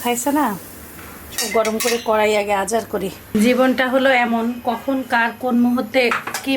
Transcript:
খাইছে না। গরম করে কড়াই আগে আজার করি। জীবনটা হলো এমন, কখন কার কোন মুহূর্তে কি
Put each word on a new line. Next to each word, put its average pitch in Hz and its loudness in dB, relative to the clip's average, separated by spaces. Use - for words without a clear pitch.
খাইছে 240 -2
না। 285 2
গরম 220 2
করে 233 0
কড়াই 214 4
আগে 202 -2
আজার 208 -2
করি। 196 -4
জীবনটা 247 4
হলো 262 4
এমন, 233 0
কখন 247 -2
কার 233 2
কোন 254 0
মুহূর্তে 247 2
কি 277 0